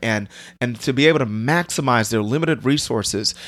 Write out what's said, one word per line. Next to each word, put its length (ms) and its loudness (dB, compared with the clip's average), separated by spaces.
and, 260 -2
and 200 -2
to 120 -2
be 160 4
able 120 6
to 80 0
maximize 840 0
their 140 2
limited 420 -2
resources. 720 -2